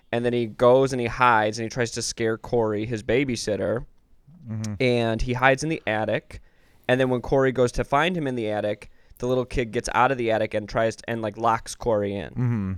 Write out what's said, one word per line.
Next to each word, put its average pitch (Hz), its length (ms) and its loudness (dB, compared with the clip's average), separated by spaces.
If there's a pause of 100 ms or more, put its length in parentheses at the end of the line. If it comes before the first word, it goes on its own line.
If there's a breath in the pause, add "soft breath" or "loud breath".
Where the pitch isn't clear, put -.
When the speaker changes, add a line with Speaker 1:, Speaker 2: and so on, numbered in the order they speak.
(120 soft breath)
Speaker 1:
And 120 120 -2
then 120 80 2
he 120 140 0
goes 127 460 4
and 127 80 -4
he 117 80 -2
hides, 110 500 4
and 113 60 -6
he 107 60 -8
tries 120 220 -4
to 117 100 -6
scare 113 360 -2
Corey, 107 480 -2
his 117 160 -6
babysitter, 113 840 -2 (640)
Speaker 2:
Mm-hmm. 107 300 -6
Speaker 1:
and 117 440 2
he 127 100 -2
hides 131 300 4
in 156 80 -2
the - 160 -4
attic. 107 560 -4 (440)
And 127 140 2
then 131 80 4
when 127 140 0
Corey 135 280 2
goes 123 220 2
to 123 120 -2
find 160 300 0
him 156 120 -4
in 127 80 -4
the 110 160 -2
attic, 104 400 -4 (280)
the 123 80 -6
little 127 200 0
kid 120 260 -4
gets 113 220 -4
out 123 180 4
of 127 60 -4
the 113 140 0
attic 110 200 0
and 104 160 -4
tries 113 280 0
to, - 140 -20
and, 117 120 -4
like, 110 160 -6
locks 113 360 0
Corey 104 400 0
in, 85 160 -6
Speaker 2:
Mm-hmm. 113 480 -2